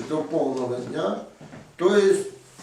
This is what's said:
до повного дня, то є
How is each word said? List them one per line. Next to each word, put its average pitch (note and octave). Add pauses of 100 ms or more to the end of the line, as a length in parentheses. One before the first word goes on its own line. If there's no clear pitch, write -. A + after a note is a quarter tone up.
до D#3
повного C3
дня, D#3+ (560)
то G3+
є F#3+ (480)